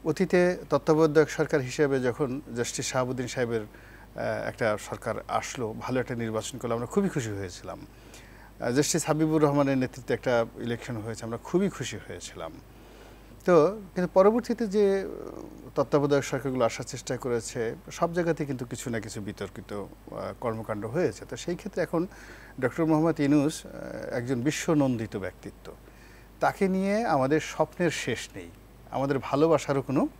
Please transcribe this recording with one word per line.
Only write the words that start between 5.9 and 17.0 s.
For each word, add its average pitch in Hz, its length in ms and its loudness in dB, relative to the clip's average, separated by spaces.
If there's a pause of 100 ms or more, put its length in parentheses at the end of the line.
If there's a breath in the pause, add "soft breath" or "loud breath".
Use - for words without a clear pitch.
একটা 123 160 -4
নির্বাচন 113 420 -4
করলো, 117 180 -2
আমরা 120 100 -4
খুবই 196 240 0
খুশি 117 200 -4
হয়েছিলাম। 92 560 -10 (720 loud breath)
আহ, 123 120 -2
জাস্টিস 147 340 2
হাবিবুর 156 380 2
রহমানের 143 340 4
নেতৃত্বে 127 360 -2
একটা 117 320 2 (120)
ইলেকশন 117 400 -6
হয়েছে, 110 280 -8
আমরা 113 180 -6
খুবই 185 260 2
খুশি 113 280 -8
হয়েছিলাম। 87 540 -12 (960 loud breath)
তো 180 360 6 (140)
কিন্তু 180 180 -2
পরবর্তীতে 220 540 6
যে, 196 380 2
আহ, - 360 -10 (340)
তত্ত্বাবধায়ক 143 480 4
সরকারগুলো 127 420 0
আসার 113 200 -2
চেষ্টা 127 320 -8